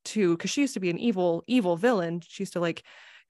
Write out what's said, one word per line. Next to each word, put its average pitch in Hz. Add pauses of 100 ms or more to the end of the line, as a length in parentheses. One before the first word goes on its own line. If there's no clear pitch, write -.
to, 175
'cause 185
she 285
used 277
to 208
be 185
an 170
evil, 180
evil 190
villain. 175
She -
used -
to, 175
like, 165 (480)